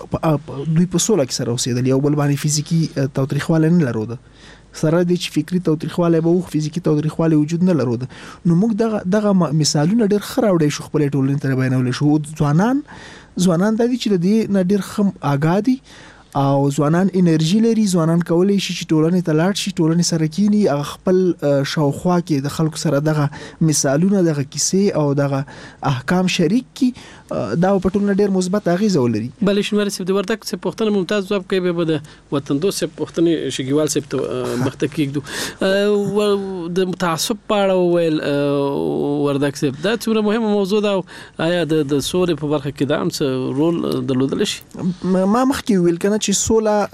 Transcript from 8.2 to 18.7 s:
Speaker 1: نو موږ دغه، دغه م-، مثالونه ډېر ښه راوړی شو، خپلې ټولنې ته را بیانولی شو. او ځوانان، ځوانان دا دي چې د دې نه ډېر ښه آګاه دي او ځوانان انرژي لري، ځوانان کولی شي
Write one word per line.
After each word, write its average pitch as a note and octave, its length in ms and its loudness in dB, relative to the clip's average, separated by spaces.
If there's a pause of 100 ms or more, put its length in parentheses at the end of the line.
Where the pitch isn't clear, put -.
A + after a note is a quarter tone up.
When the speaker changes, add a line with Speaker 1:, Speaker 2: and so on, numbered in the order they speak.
Speaker 1:
نو E3+ 140 4
موږ A3 220 2
دغه، A3 200 -2 (140)
دغه G#3 160 2
م-، E3 300 2
مثالونه F3 500 2
ډېر G3+ 160 0
ښه - 180 -8
راوړی E3 300 2
شو، - 120 -12
خپلې D3+ 260 0
ټولنې C#3 280 0
ته C#3 60 -2
را C3+ 140 0
بیانولی B2+ 300 0
شو. C#3+ 200 2
او D#3 60 4 (240)
ځوانان، G3+ 420 2 (600)
ځوانان G3+ 360 2
دا A#3 40 2
دي B3 160 0
چې - 120 -2
د - 100 2
دې G3+ 120 4 (180)
نه F#3+ 160 4
ډېر G3+ 100 2 (100)
ښه - 120 -2 (300)
آګاه D#3 360 2
دي C4 80 2 (600)
او C#3 340 2
ځوانان D#3+ 440 2
انرژي E3+ 460 2
لري، A3+ 260 2
ځوانان E3+ 340 2
کولی F3+ 380 2
شي F3+ 160 -4